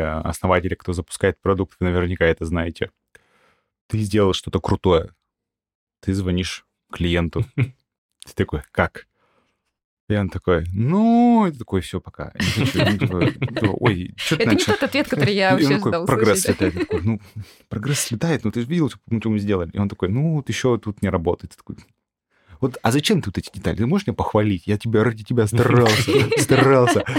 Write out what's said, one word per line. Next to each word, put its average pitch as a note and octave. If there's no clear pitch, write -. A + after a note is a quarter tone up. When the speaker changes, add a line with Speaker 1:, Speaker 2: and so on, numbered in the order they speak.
Speaker 1:
основатели, F2+
кто -
запускает -
продукт, F#2+
вы F#2
наверняка F2+
это E2
знаете. E2
Ты A2
сделал G2+
что-то -
крутое. F2+
Ты F#2+
звонишь F2+
клиенту. E2+
Speaker 2:
<laughs> -
Speaker 1:
Ты -
такой: D#2+
"Как?" -
И G#2+
он G2
такой: F2
"Ну", A3
и E3
ты C3+
такой: F#2+
"Все, -
пока. -
Не F#2
хочу". -
И -
он -
такой: F2+
Speaker 3:
<laughs> -
Speaker 1:
"Ой, F#2
че -
ты A3+
Speaker 3:
Это A3+
не A2
Speaker 1:
начал?" F4+
Speaker 3:
тот G4+
ответ, C#4
который D3
я F#3+
Speaker 1:
И F#3+
он -
Speaker 3:
вообще C#3+
Speaker 1:
такой: -
Speaker 3:
ждал -
Speaker 1:
"Прогресс G#2+
Speaker 3:
услышать. -
Speaker 1:
слетает". -
Я -
такой: -
"Ну, G#2+
прогресс B2
слетает, C3+
ну G#2+
ты A#2+
же A#2+
видел, D#3
что -
мы, A2+
что A2
мы G#2+
сделали". F#2+
И G2
он G2+
такой: F#2
"Ну, D3
вот C#3
еще A#2+
тут G#2
не G2
работает". F2
Я -
такой: -
"Вот, C3
а A2+
зачем D3
ты -
вот -
эти -
детали? E2+
Ты G#2+
можешь F#3+
меня A2+
похвалить? G#2+
Я G#2
тебя, A2
ради A2
тебя A2+
старался, A#2
Speaker 2:
<laughs> -
Speaker 1:
старался". C3